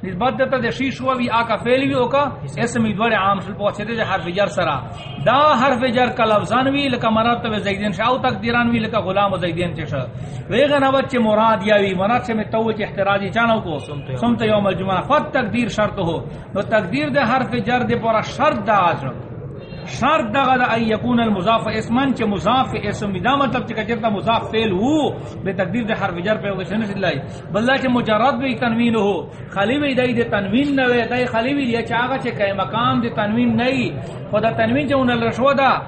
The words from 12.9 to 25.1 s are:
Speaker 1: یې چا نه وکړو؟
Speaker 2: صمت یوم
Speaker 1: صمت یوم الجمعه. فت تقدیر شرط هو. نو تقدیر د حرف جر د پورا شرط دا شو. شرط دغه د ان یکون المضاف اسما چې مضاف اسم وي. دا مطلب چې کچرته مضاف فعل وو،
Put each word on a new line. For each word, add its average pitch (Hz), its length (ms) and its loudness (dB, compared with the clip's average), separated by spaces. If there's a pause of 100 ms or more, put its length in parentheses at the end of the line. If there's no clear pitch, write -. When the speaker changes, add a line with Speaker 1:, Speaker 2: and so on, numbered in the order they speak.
Speaker 1:
یې 196 120 -4
چا 233 120 2
نه 226 100 4
وکړو؟ 180 220 -4
Speaker 2:
صمت 143 320 -10
یوم 131 60 -4
Speaker 1:
صمت 233 260 2
یوم 214 240 4
الجمعه. 190 340 0
فت 302 320 0
تقدیر 226 360 0
شرط 208 300 -2
هو. 165 200 -2 (360)
نو - 200 -2
تقدیر 254 400 0
د 285 40 4 (120)
حرف 254 240 0
جر 240 380 0
د 233 100 0
پورا 220 180 2
شرط 240 460 -2
دا 208 140 4 (200)
شو. 131 140 -8 (680)
شرط 294 480 0
دغه 262 240 2
د 247 180 2
ان 233 80 0
یکون 226 380 2
المضاف 214 480 2
اسما 220 360 0 (120)
چې 233 80 -2
مضاف 208 500 0
اسم 202 380 -4
وي. 180 80 -4
دا 247 160 2
مطلب 254 300 0
چې 233 120 -8
کچرته 220 320 -2
مضاف 202 320 0 (100)
فعل 220 200 0
وو، 254 400 2 (320)